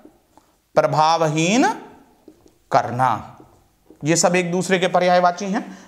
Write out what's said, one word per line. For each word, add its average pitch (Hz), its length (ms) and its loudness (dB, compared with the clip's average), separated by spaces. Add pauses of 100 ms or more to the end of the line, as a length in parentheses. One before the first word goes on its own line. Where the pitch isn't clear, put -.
(760)
प्रभावहीन 160 920 2 (1040)
करना। 120 680 -2 (680)
ये 156 120 0
सब 175 200 2
एक 175 160 -2
दूसरे 180 280 -2
के 185 80 0
पर्यायवाची 180 580 2
हैं। 196 320 -8 (100)